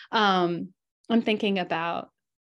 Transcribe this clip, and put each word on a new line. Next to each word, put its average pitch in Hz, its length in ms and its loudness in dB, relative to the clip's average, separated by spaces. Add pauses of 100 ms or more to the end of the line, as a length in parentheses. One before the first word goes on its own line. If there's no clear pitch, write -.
(100)
Um, 185 580 2 (420)
I'm 233 100 4
thinking 208 380 0
about 170 500 -4 (340)